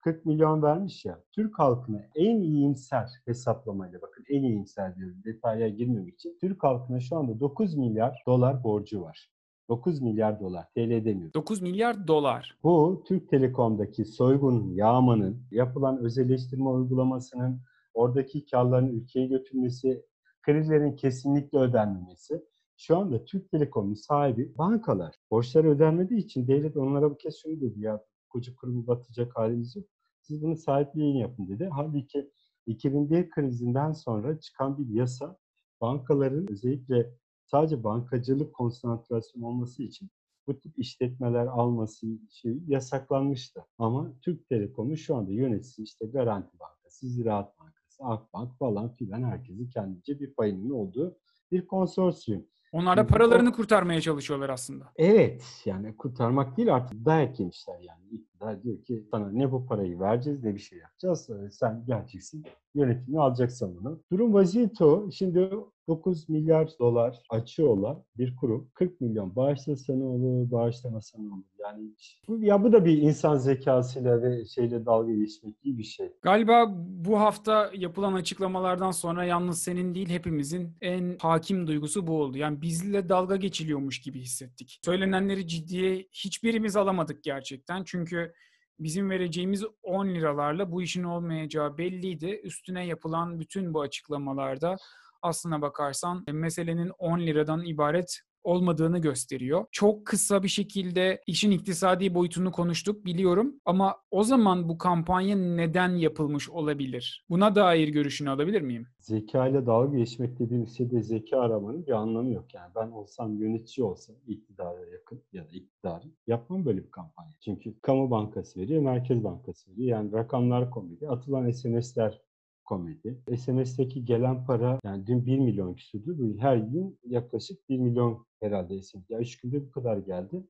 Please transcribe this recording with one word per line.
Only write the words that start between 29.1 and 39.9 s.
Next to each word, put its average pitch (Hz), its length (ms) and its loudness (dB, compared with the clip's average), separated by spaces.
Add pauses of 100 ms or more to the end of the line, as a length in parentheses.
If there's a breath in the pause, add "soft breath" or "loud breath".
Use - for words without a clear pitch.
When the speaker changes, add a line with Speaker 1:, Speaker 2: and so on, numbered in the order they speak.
Speaker 1:
halimiz 120 400 -2
yok. 196 100 -14 (360)
Siz 151 200 -10
bunu 156 140 -2
sahipliğini 147 640 0
yapın." 101 280 -6
dedi. 117 240 -6
Halbuki 143 580 -6 (360)
iki 113 260 -2
bin 147 180 0
bir 170 200 2
krizinden 131 600 -2
sonra 135 480 -4
çıkan 139 380 -6
bir 120 160 -6
yasa, 127 420 -2 (440)
bankaların 139 720 0
özellikle 123 600 -2 (360)
sadece 147 380 2
bankacılık 127 720 -2
konsantrasyonu 117 920 -6
olması 123 360 -6
için 196 280 -14 (360)